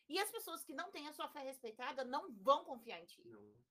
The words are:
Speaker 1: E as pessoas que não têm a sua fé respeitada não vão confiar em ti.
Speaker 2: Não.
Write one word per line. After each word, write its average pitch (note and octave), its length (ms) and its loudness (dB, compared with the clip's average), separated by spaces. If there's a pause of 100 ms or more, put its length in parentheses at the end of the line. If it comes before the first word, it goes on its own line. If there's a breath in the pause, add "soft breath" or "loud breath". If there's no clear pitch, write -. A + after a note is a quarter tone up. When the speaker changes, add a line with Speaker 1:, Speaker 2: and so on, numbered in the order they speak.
Speaker 1:
E D#4 100 2
as G#4+ 120 4
pessoas F4+ 340 -6
que D#4+ 100 -10
não F4 160 -4
têm D4 160 -6
a D4+ 60 -6
sua D4 160 -2
fé D4 140 -8
respeitada B3+ 640 -2
não C#4+ 280 0
vão A3 320 8
confiar A3+ 360 -8
em G3+ 60 -14
ti. - 180 -20
Speaker 2:
Não. G#3 300 -16 (160)